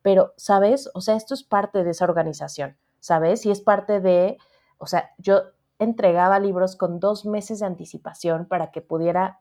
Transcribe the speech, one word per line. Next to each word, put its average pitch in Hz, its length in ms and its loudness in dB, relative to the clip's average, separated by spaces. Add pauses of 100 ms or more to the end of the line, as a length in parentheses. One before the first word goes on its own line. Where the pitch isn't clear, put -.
pero, 190 340 4
¿sabes? 208 560 2
O 185 80 -10
sea, 220 140 0
esto 220 180 -8
es 269 100 -10
parte 202 400 -2
de 175 60 -2
esa 170 160 -2
organización, 147 720 -4 (220)
¿sabes? 175 480 0
Y 202 40 2
es 202 100 -4
parte 202 380 0
de, 185 380 2 (400)
o 151 80 -16
sea, - 320 -4
yo 196 240 2 (380)
entregaba 196 600 2
libros 185 360 -2
con 175 240 -4
dos 208 260 -2
meses 208 340 -6
de 208 60 -4
anticipación 170 800 -6
para 170 260 -4
que 160 100 -10
pudiera 170 600 -2